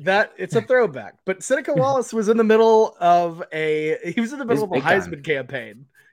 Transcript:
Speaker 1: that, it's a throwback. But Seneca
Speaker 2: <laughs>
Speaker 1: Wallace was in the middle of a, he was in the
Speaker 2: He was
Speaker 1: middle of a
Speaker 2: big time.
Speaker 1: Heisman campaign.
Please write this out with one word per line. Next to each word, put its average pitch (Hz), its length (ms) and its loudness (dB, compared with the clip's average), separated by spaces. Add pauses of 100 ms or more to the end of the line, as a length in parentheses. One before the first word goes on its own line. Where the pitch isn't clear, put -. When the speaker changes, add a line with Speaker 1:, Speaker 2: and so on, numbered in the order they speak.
Speaker 1:
that, 196 340 0
it's 185 160 -6
a 226 80 0
throwback. 175 600 -2
But 185 200 -8
Seneca 302 300 -2
Speaker 2:
<laughs> - 20 -2
Speaker 1:
Wallace 262 360 0
was 220 180 -2
in 226 80 2
the 226 60 4
middle 220 560 4
of 175 440 2 (100)
a, 156 580 -2
he 170 80 -4
was 233 140 -2
in 277 60 -10
the 269 60 -8
Speaker 2:
He - 40 -6
was 233 100 0
Speaker 1:
middle 214 40 -4
of 190 80 -6
a - 20 -2
Speaker 2:
big 135 80 -2
time. 175 200 2
Speaker 1:
Heisman 165 220 -12
campaign. 127 640 -8 (280)